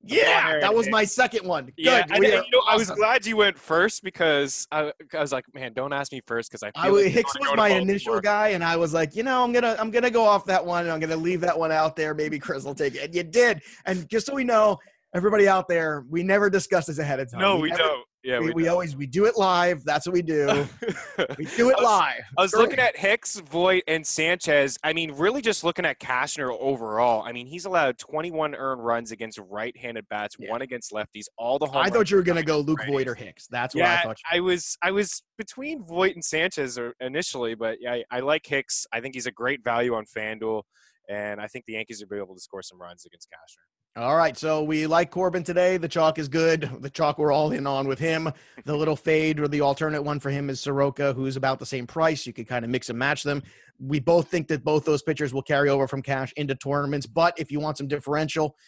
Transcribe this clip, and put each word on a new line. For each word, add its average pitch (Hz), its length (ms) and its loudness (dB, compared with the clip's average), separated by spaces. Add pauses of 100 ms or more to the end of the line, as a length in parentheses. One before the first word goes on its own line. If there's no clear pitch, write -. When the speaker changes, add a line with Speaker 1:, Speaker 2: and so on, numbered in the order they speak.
Speaker 1:
I'm 214 60 -20
going 302 120 4
Speaker 2:
Yeah, - 280 4
Speaker 1:
Aaron 156 120 0
Speaker 2:
that 202 140 2
was 226 120 2
Speaker 1:
Hicks. 214 60 0
Speaker 2:
my 214 120 4
second 220 440 0
one. 143 300 -4
Speaker 1:
Yeah, 214 240 6
Speaker 2:
Good. - 100 -2
Speaker 1:
I 208 60 4
Speaker 2:
We 202 80 6
Speaker 1:
did, 208 80 6
Speaker 2:
are 190 100 2
Speaker 1:
you 247 80 -8
know, 247 160 6
I 214 80 6
was 220 140 0
Speaker 2:
awesome. 208 60 -6
Speaker 1:
glad 214 300 4
you 220 120 -2
went 202 200 4
first 175 460 0
because 151 680 0
I, 151 220 -2 (220)
I 156 60 -2
was 139 120 -2
like, 131 220 -4
"Man, 131 180 -12
don't 131 220 -4
ask 139 180 -6
me 131 140 -10
first," 117 260 -6
'cause 110 100 -14
I 104 140 -10
Speaker 2:
I 160 60 -4
Speaker 1:
feel 185 80 4
Speaker 2:
w-, 202 140 8
Speaker 1:
like 185 100 2
Speaker 2:
Hicks 233 200 2
Speaker 1:
I 269 60 -8
Speaker 2:
was 277 80 -2
Speaker 1:
wanna 277 80 2
go 220 60 4
Speaker 2:
my 208 80 6
Speaker 1:
to 196 100 6
Speaker 2:
initial 196 320 -2
Speaker 1:
Baltimore. 220 80 0
Speaker 2:
guy, 208 300 2
and 180 120 -2
I 165 140 0
was 170 160 0
like, 160 240 0
"You 220 60 -4
know, 254 200 0
I'm 240 100 0
gonna, 240 260 2
I'm 220 120 -4
gonna 240 200 2
go 226 140 2
off 202 200 4
that 185 200 2
one, 175 200 -2
and 170 80 -2
I'm 160 80 -4
gonna 160 160 -2
leave 170 240 -2
that 165 180 0
one 160 140 0
out 156 240 2
there. 156 180 -2
Maybe 151 240 -4
Chris 135 260 -6
will 139 100 -8
take 139 220 -2
it." 139 80 -8
And 165 100 -12
you 175 80 0
did. 196 400 2 (240)
And 180 240 -4
just 220 160 -2
so 277 80 -6
we 269 100 -2
know, 214 320 4 (380)
everybody 202 340 4
out 190 200 2
there, 160 420 0
we 170 120 -2
never 196 280 4
discuss 180 360 2
this 147 120 -6
ahead 143 200 -2
of 127 120 -6
time. 120 100 -8
Speaker 1:
No, 190 160 4
Speaker 2:
We 160 60 2
Speaker 1:
we 156 80 0
Speaker 2:
never 170 120 0
Speaker 1:
don't. 143 220 2 (200)
Yeah, 127 140 0
Speaker 2:
we, 160 80 0
Speaker 1:
we 165 80 0
Speaker 2:
we 165 100 0
Speaker 1:
don't. 165 80 2
Speaker 2:
always, 175 240 -2
we 143 100 -8
do 180 200 2
it 226 100 2
live. 175 480 2
That's 147 220 -2
what 180 80 -4
we 175 80 2
do. 143 480 2
Speaker 1:
<laughs> - 60 -20 (640)
Speaker 2:
We 156 60 -6
do 233 260 2
it 262 80 6
Speaker 1:
I 220 40 4
was, - 20 4
Speaker 2:
live. 156 380 4 (160)
Speaker 1:
I 180 40 6
was 190 100 4
Speaker 2:
Correct. 220 180 6
Speaker 1:
looking 269 140 -2
at 220 120 2
Hicks, 202 440 0
Voit, 175 460 2
and 160 200 -2
Sanchez. 156 760 2
I 156 100 0
mean, 160 200 -4
really 202 300 0
just 214 200 -2
looking 175 220 -2
at 147 160 -2
Cashner 131 580 -4
overall. 113 640 0
I 117 100 -10
mean, 123 140 -10
he's 170 200 -12
allowed 156 320 0
twenty-one 156 560 -6
earned 131 300 -6
runs 117 280 -2
against 110 260 -12 (120)
right-handed 113 580 -10
bats, 104 300 -8
Speaker 2:
Yeah. 104 120 -12
Speaker 1:
one 120 120 -4
against 123 300 -12
lefties, 107 340 -8 (100)
all 123 220 -2
the 151 80 0
home 139 100 -4
Speaker 2:
I 143 60 2
Speaker 1:
runs 190 100 2
Speaker 2:
thought 220 180 2
you 202 60 4
were 190 60 8
Speaker 1:
are - 20 0
Speaker 2:
gonna 170 180 2
Speaker 1:
coming 151 40 -2
Speaker 2:
go 151 140 2
Speaker 1:
from 143 60 -2
Speaker 2:
Luke 156 140 0
Speaker 1:
righties. - 120 -6
Speaker 2:
Voit 135 160 0
or 117 60 -4
Hicks. - 340 -16
That's 123 260 -6
what 165 100 2
I - 40 4
Speaker 1:
Yeah, 170 140 2
Speaker 2:
thought 110 160 -6 (140)
you 175 60 2
Speaker 1:
I - 20 2
was, 180 420 -2
I 190 80 2
was 196 320 -2 (160)
between 262 460 -12
Voit 175 300 0
and 170 100 -12
Sanchez 151 540 -2
or, 120 220 -8
initially, 127 540 -4
but 113 260 -4
yeah, 120 120 -6
I, 120 180 -4
I 127 100 -4
like 147 260 -2
Hicks. - 460 -4
I 117 80 -4
think 131 140 -12
he's 120 120 -8
a 123 60 -6
great 127 300 -6
value 120 320 0
on 110 120 -6
FanDuel, 110 560 -6 (460)
and 104 320 -8
I 107 60 -10
think 123 200 -16
the 110 80 -12
Yankees 107 260 -10
will 101 80 -18
be 101 120 -8
able 95 140 -12
to 92 60 -20
score 95 220 -14
some 92 180 -20
runs 87 240 -20
against 85 240 -20
Cashner. - 360 -20 (320)
Speaker 2:
All 127 200 0
right, 160 200 2
so 156 280 -2
we 156 240 -2
like 170 240 2
Corbin 180 320 -2
today. 180 320 2
The 170 100 -4
chalk 160 320 2
is 151 80 -6
good. 160 420 0 (120)
The 135 100 -12
chalk 151 260 0
we're 151 140 2
all 151 220 2
in 139 120 -6
on 139 220 -2
with 135 140 -4
him. 160 280 -2 (360)
The 147 120 -4
Speaker 1:
<laughs> - 0 -
Speaker 2:
little 151 200 0
fade 156 420 2
or 147 80 0
the 147 140 -2
alternate 143 420 0
one 147 160 -4
for 139 120 -6
him 143 200 -4
is 131 100 -8
Soroka, 139 520 0
who's 131 240 -4
about 135 240 -2
the 123 60 -12
same 123 200 -8
price. 160 400 0
You 120 60 -12
can 117 120 -12
kinda 120 220 -6
mix 127 240 -4
and 117 80 -6
match 139 240 0
them. 143 180 -2 (380)
We 135 220 -4
both 170 280 4
think 170 200 -2
that 151 160 -2
both 151 200 2
those 147 200 0
pitchers 143 280 -4
will 135 100 -4
carry 143 260 2
over 139 180 2
from 139 160 -6
cash 135 340 -4
into 139 200 -4
tournaments, 143 500 -4
but 165 320 2
if 151 140 -6
you 147 80 -2
want 151 180 -4
some 143 80 -8
differential 147 680 -2 (120)